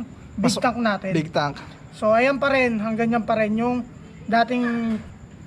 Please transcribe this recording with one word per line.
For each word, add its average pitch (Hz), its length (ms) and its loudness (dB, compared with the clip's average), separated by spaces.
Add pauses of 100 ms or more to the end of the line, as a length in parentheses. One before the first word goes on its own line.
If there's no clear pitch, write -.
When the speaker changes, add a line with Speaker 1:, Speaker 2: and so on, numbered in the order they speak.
(340)
Speaker 1:
big 202 120 0
Speaker 2:
Mas- 214 160 0
Speaker 1:
tank 233 160 0
natin. 202 320 -2
Speaker 2:
Big 160 200 0
tank. 147 280 0 (320)
Speaker 1:
So, 220 240 2
ayan 262 240 4
pa 277 160 2
rin, 247 240 2
hanggang 226 320 0
dyan 233 160 0
pa 233 80 2
rin 220 240 2
yung 247 240 0 (480)
dating 233 640 2 (520)